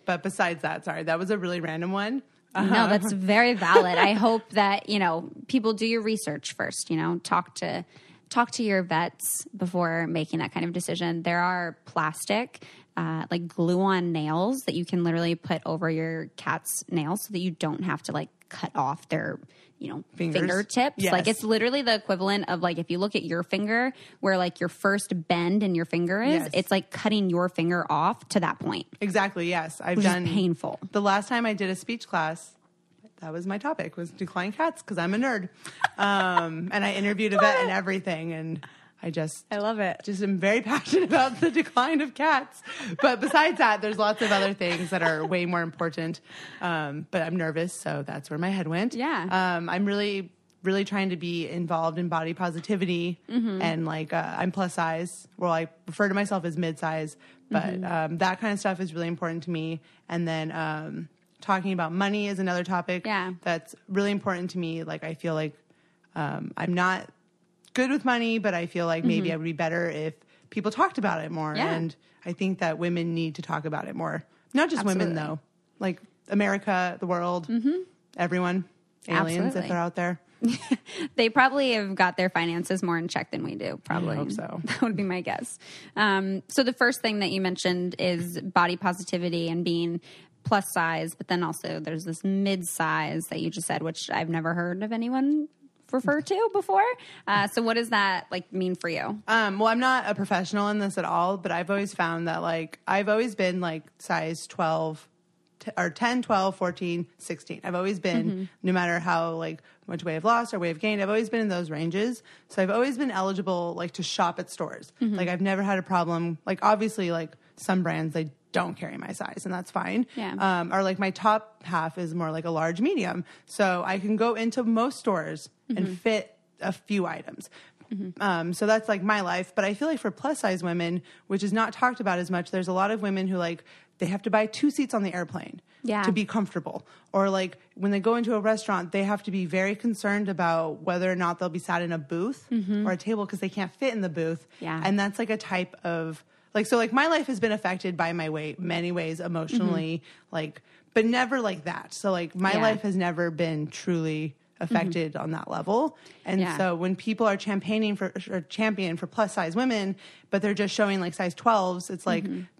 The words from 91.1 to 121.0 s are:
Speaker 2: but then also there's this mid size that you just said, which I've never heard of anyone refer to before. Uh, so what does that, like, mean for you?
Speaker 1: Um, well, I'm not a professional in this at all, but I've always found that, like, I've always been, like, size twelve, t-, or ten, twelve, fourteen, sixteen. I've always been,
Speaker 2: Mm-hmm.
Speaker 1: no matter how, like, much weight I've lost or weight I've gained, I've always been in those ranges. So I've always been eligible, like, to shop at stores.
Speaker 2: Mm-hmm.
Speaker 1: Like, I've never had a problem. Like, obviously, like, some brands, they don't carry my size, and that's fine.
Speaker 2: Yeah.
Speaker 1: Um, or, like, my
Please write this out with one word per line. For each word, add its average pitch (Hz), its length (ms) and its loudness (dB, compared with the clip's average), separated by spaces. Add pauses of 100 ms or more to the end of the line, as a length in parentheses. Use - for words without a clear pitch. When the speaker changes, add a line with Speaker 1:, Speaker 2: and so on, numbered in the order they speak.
Speaker 2:
but - 140 -14
then 175 140 2
also 160 380 -4
there's 160 240 -6
this 165 200 -8
mid 196 440 0
size 156 640 0
that 175 100 -4
you 160 100 -2
just 160 160 -6
said, 151 160 -2
which - 280 -6
I've 165 180 -2
never 165 260 -2
heard 175 280 -2
of 214 100 -4
anyone 262 560 0 (440)
refer 285 280 2
to 427 320 0
before. 392 320 4 (420)
Uh, 202 220 2
so 233 140 0
what 226 120 2
does 233 160 0
that, 196 400 2
like, 180 220 -6
mean 185 220 0
for 175 140 -6
you? 208 400 -4
Speaker 1:
Um, 208 300 2
well, 220 100 4
I'm 226 120 4
not 262 280 4
a 208 60 0
professional 202 540 0
in 208 100 0
this 202 200 -2
at 175 60 -2
all, 180 340 2
but 175 140 -4
I've 170 180 -2
always 202 240 0
found 165 340 0
that, 165 140 -2
like, 165 440 -4
I've 196 220 2
always 214 260 2
been, 185 260 0
like, 160 240 -4 (140)
size 165 500 -4
twelve, 160 580 -2 (540)
t-, - 160 -10
or 175 140 0
ten, 240 300 0
twelve, 190 360 2
fourteen, 175 500 -2 (120)
sixteen. - 440 -10
I've 180 140 -4
always 185 240 -2
been, 208 300 0
Speaker 2:
Mm-hmm. 190 140 -4 (200)
Speaker 1:
no 185 80 2
matter 175 260 2
how, 165 360 0
like, 160 280 -6 (240)
much 170 160 -6
weight 165 140 -2
I've 160 80 -6
lost 233 280 4
or 208 60 -4
weight 175 120 0
I've 156 100 -6
gained, 214 200 0
I've 196 100 0
always 220 180 2
been 226 140 0
in 214 60 0
those 175 220 -2
ranges. 175 520 -2 (260)
So - 140 -4
I've 185 80 2
always 240 280 2
been 262 140 0
eligible, 190 640 0
like, 170 180 -6
to 190 100 -6
shop 175 380 0
at 175 100 -8
stores. - 500 -10
Speaker 2:
Mm-hmm. 214 140 2
Speaker 1:
Like, 180 140 0
I've 180 140 0
never 196 200 2
had 196 160 2
a 180 40 -2
problem. 170 640 0
Like, 185 180 -2
obviously, 208 500 2
like, 165 240 -6 (200)
some 185 280 2
brands, 160 300 -2
they 160 160 -2 (240)
don't 180 200 0
carry - 220 -10
my - 160 -10
size, - 320 -8
and 180 80 -4
that's 180 180 -8
fine. 196 360 0 (100)
Speaker 2:
Yeah. 208 220 -4
Speaker 1:
Um, 180 340 2
or, 190 100 4
like, 190 160 0
my 196 120 0